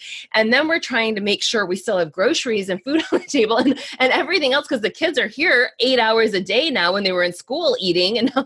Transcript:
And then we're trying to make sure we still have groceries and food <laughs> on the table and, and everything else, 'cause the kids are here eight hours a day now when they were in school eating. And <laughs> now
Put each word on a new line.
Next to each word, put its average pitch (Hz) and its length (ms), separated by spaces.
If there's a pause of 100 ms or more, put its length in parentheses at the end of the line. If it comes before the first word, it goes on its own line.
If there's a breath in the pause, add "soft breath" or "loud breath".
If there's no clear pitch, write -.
(360 loud breath)
And 220 180
then 294 140
we're 330 120
trying 226 360
to 196 60
make 202 200
sure 214 240
we 180 120
still 196 200
have 165 140
groceries 214 580
and 185 140
food 302 240
<laughs> - 40
on - 60
the - 80
table 226 320
and, 254 220 (180 loud breath)
and 254 160
everything 302 400
else, 285 140
'cause 247 140
the 180 100
kids 311 260
are 208 100
here 247 520
eight 254 180
hours 220 380
a 185 60
day 240 280
now 180 240
when 202 100
they 190 80
were 180 120
in 175 100
school 277 460
eating. 185 400
And 226 120
<laughs> - 40
now 254 100